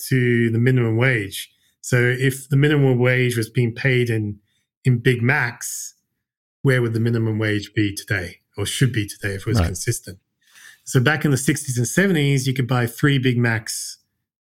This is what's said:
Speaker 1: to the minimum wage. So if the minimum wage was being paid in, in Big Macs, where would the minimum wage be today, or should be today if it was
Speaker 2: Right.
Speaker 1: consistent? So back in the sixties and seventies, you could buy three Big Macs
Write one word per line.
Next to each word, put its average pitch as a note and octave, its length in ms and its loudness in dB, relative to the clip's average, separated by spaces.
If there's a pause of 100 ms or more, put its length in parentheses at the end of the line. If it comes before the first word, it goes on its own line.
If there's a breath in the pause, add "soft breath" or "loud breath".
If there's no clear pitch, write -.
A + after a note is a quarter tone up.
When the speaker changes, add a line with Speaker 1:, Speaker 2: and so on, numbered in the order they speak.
Speaker 1:
to A#2+ 400 2
the A2+ 80 0
minimum A#2+ 400 2
wage. A#2 540 -2 (300)
So - 160 0
if B2+ 520 0
the C#3 80 2
minimum C#3 400 4
wage B2 400 0
was A2 120 -2
being A#2 260 -2
paid B2 340 0
in, G#2+ 300 -4 (440)
in B2 140 4
Big A#2 240 -2
Macs, B2+ 720 -4 (720)
where B2+ 180 4
would A2+ 120 0
the A2+ 60 0
minimum A2+ 380 0
wage G#2 380 -2
be G#2 180 0
today, F2 440 -6 (200)
or G#2 80 -4
should - 280 0
be G2+ 120 -2
today G2 300 -8
if G2 60 -8
it - 60 -14
was A2+ 120 2
Speaker 2:
Right. E2+ 60 4
Speaker 1:
consistent? F#2+ 520 -6 (680 loud breath)
So - 140 0
back D3+ 260 2
in D3 60 2
the B2+ 60 2
sixties C#3 400 -2
and A#2+ 100 0
seventies, C#3+ 600 2
you C3 60 0
could B2 140 -2
buy B2 200 0
three C#3 320 0
Big B2 180 2
Macs - 600 -4 (460)